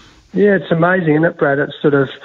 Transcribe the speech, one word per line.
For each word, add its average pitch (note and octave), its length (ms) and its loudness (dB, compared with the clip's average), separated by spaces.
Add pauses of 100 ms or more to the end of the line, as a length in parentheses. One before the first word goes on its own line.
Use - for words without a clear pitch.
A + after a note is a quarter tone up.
(320)
Yeah, G3 220 2
it's - 160 -4
amazing, E3+ 460 0
isn't D#3 80 2
it, F3 120 -2
Brad? C#3+ 220 0
It's D3 240 -6
sort D3 100 2
of, C#3 180 0 (140)